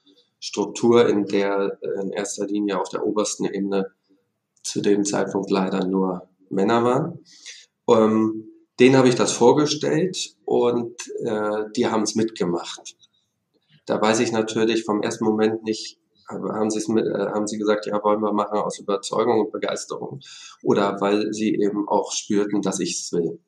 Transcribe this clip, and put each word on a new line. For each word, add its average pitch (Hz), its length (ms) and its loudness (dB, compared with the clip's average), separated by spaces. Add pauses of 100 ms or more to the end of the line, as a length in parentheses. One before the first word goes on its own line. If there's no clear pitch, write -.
(400)
Struktur, 117 680 2
in 101 180 2
der, 98 560 0
äh, - 200 -4
in 98 100 -4
erster 101 340 -6
Linie 101 340 -2
auf 95 100 -4
der - 160 -4
obersten 104 400 -2
Ebene 98 460 -2 (720)
zu - 180 -4
dem 101 240 4
Zeitpunkt 98 440 -2
leider 95 360 0
nur 95 440 -2 (200)
Männer 113 340 2
waren. 147 360 0 (720)
Ähm, 110 560 4 (340)
denen 131 160 8
habe 127 140 8
ich 123 60 4
das 104 160 0
vorgestellt 147 1040 2 (100)
und, 120 500 0 (280)
äh, 107 420 -2 (100)
die 117 120 0
haben's 107 280 -2
mitgemacht. 98 800 -4 (920)
Da 104 120 0
weiß 110 180 2
ich 117 120 0
natürlich 113 540 0
vom 104 160 -2
ersten 113 240 -4
Moment 110 380 0
nicht, - 360 -6 (280)
haben 101 420 -4
sie's 107 180 -4
mit, 110 200 2
äh, 101 260 -2
haben 107 140 -2
sie 107 100 -6
gesagt, 107 300 0
"Ja, 104 160 -2
wollen 107 180 2
wir 104 120 0
machen 104 260 0
aus 95 200 -6
Überzeugung 110 600 0
und 101 100 -2
Begeisterung", 101 680 -8 (420)
oder 101 400 0
weil 104 320 2
sie 107 220 0
eben 101 340 -2
auch 101 220 0
spürten, 101 500 0
dass 95 180 -4
ich's - 320 -6
will. 85 360 -2